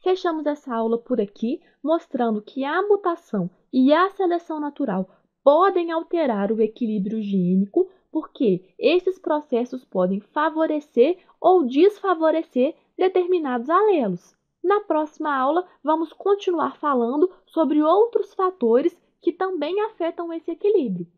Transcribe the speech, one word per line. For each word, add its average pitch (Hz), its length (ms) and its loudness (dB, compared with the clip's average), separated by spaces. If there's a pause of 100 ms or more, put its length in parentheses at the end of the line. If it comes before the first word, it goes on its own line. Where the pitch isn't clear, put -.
Fechamos 349 440 -2
essa 294 280 -6
aula 226 240 -2
por 240 220 -4
aqui, 226 400 -6 (220)
mostrando 247 600 -2
que 262 220 -8
a 311 180 -2
mutação 339 680 -2 (240)
e 262 200 4
a 349 180 4
seleção 339 480 -2
natural 269 500 -6 (360)
podem 339 480 4
alterar 294 580 -2
o 220 100 -2
equilíbrio 214 640 -2
gênico, 196 680 0 (220)
porque 220 680 -4
esses 349 400 -4
processos 262 680 -6
podem 190 360 -4
favorecer 311 1000 -2 (220)
ou 359 240 4
desfavorecer 320 1080 0 (240)
determinados 349 720 0
alelos. 330 680 0 (260)
Na 403 180 2
próxima 311 540 -4
aula, 277 320 0 (160)
vamos 320 300 -2
continuar 359 640 -2
falando 285 540 0 (160)
sobre 311 360 0
outros 403 520 2
fatores 330 640 0 (240)
que 339 120 -2
também 370 480 -4
afetam 339 520 -6
esse 330 180 -10
equilíbrio. 294 560 0 (120)